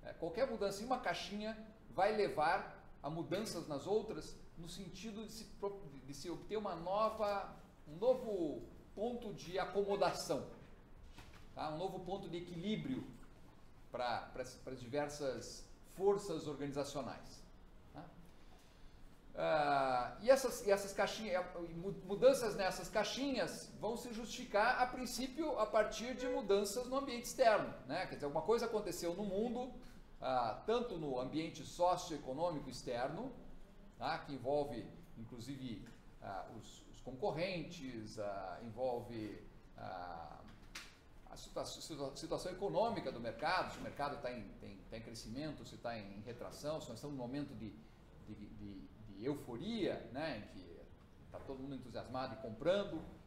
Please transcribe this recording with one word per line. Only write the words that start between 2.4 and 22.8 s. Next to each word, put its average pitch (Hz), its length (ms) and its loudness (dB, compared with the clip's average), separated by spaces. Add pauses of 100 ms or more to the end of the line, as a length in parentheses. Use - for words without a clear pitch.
a 147 60 -2
mudanças 165 580 0
nas 139 200 -2
outras, 180 520 0 (200)
no 165 100 -10
sentido 202 560 -8
de 202 80 -10
se - 120 -10 (140)
pro-, 202 220 -2 (240)
de 143 80 -10
se - 160 -8
obter 170 300 -2
uma 202 180 -2
nova, 202 800 2 (320)
um 151 80 -10
novo 196 720 4 (260)
ponto 214 380 -2
de 165 260 -2
acomodação, 180 880 4 (1080)
tá? 143 160 -2
Um 156 80 -2
novo 185 220 0
ponto 190 280 -4
de 165 80 -4
equilíbrio 170 680 0 (840)
pra, 120 440 2
pras, 127 220 -4
pras 131 220 -8
diversas 135 880 -2 (280)
forças 190 520 4
organizacionais, 139 960 -2 (520)
tá? 78 100 -12 (1300)
Ah, 143 840 4
e 220 80 6
essas, 262 340 8
e 202 60 6
essas 196 220 6
caixinhas, 190 520 2 (300)
mu-, 180 300 -2
mudanças 226 500 8
nessas 185 340 2